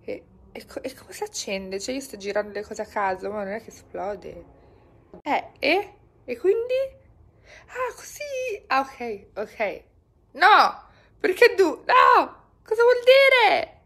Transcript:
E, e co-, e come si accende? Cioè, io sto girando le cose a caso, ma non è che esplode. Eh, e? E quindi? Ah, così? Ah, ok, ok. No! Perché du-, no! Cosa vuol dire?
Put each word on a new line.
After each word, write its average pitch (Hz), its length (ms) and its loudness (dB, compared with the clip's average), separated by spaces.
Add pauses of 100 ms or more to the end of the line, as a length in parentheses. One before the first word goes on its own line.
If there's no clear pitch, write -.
E, - 240 -14 (260)
e - 140 -18
co-, - 160 -16
e 262 120 -14
come - 200 -20
si - 100 -10
accende? 196 560 -10
Cioè, 254 160 -8
io 277 60 -8
sto 254 160 -16
girando 202 360 -6
le 208 100 -10
cose 214 180 -14
a 208 40 -8
caso, 196 440 -6
ma 208 140 -8
non 196 100 -10
è 220 80 -10
che - 80 -20
esplode. 180 760 -14 (800)
Eh, - 380 -4
e? 370 340 -2 (320)
E 240 120 -10
quindi? 466 360 -2 (960)
Ah, 494 280 -8
così? - 260 -18 (460)
Ah, 269 140 0
ok, 240 540 -12
ok. 202 480 -8 (480)
No! 330 520 4 (360)
Perché 453 360 4
du-, 349 300 0
no! 508 580 4 (200)
Cosa 440 180 -2
vuol 494 220 4
dire? 508 840 4